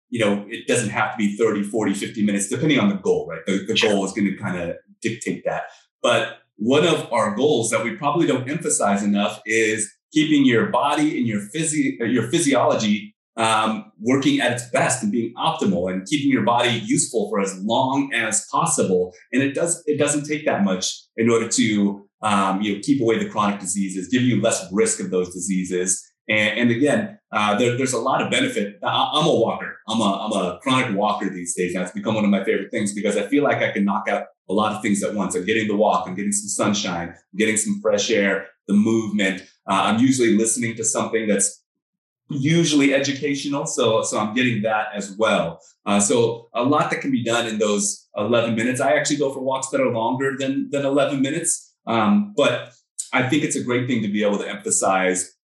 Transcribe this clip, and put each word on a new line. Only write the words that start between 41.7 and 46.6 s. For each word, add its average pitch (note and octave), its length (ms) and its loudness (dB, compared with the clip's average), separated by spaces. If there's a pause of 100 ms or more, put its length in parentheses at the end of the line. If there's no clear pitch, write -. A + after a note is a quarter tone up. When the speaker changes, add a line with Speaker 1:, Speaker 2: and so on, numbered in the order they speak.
Speaker 1:
usually D3 640 4
educational. C#3 720 -2
So, A2 360 2
so A#2+ 160 -4
I'm G#2+ 160 -2
getting A#2+ 300 0
that A2 300 0
as G2+ 240 -10
well. G2+ 440 0 (240)
Uh, G2+ 160 2
so A#2 520 0
a A#2 100 -2